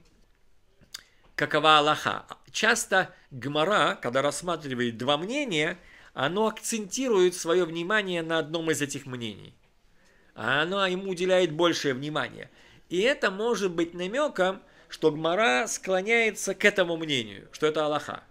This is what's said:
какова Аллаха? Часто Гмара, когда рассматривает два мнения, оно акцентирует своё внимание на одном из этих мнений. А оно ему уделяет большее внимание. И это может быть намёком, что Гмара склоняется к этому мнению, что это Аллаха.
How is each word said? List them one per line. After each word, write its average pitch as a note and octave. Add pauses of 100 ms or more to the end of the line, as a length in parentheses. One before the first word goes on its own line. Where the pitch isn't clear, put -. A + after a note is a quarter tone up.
(1400)
какова D3+
Аллаха? D3 (320)
Часто G#3+ (160)
Гмара, D3+
когда C3
рассматривает C#3+
два C3
мнения, F3+ (360)
оно F3
акцентирует G#3+
своё F3
внимание F3
на D#3+
одном D#3+
из C3+
этих C#3
мнений. A2 (800)
А C3
оно F#3+
ему F#3+
уделяет F#3
большее D3+
внимание. B2+ (400)
И E3+
это B3+
может G3
быть E3+
намёком, F#3+ (240)
что -
Гмара G3+
склоняется G3+
к -
этому F#3+
мнению, A2+
что -
это D#3
Аллаха. C#3+